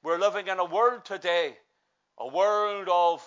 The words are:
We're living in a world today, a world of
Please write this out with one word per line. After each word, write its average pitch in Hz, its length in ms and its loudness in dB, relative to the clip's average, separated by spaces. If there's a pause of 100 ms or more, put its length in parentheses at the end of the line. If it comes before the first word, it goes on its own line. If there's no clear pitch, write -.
We're 165 160 -2
living 202 300 0
in 185 100 -2
a 180 80 0
world 226 400 0
today, 175 500 -2 (640)
a 120 100 -10
world 202 640 0
of 170 340 2